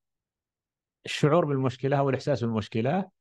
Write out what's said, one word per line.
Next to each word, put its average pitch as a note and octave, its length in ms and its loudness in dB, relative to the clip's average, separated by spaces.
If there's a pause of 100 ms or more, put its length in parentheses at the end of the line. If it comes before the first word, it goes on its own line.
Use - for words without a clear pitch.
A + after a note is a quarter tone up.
(1040)
الشعور D#3+ 400 2
بالمشكلة C3+ 540 0
أو C#3 100 0
الإحساس C3 340 -2
بالمشكلة، A#2 760 -2